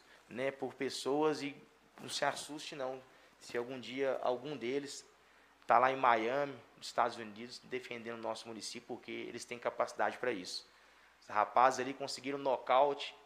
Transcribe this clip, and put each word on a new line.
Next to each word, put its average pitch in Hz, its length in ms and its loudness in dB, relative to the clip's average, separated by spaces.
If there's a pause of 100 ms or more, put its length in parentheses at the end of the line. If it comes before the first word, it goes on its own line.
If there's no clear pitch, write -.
(280)
né, 127 220 -2
por 131 240 -6
pessoas 139 680 0
e 139 140 -8 (420)
não 123 120 -12
se - 160 0
assuste 147 500 -4
não, 131 260 -4 (360)
se - 180 -8
algum 123 240 -4
dia 127 420 0
algum 127 320 0
deles 131 500 -4 (600)
tá 117 120 8
lá 127 120 8
em 135 60 0
Miami, 131 580 4 (220)
nos - 100 -14
Estados 120 300 0
Unidos, 113 480 -12
defendendo 117 540 -8
o 113 40 -10
nosso 113 260 -6
município, 113 400 -10
porque 117 240 -10
eles 117 320 -8
têm 120 140 -10
capacidade 113 600 0
pra 123 140 0
isso. - 360 -8 (520)
Os - 80 -20
rapazes 117 520 4
ali 131 120 -2
conseguiram 135 460 -6
nocaute 139 760 2 (120)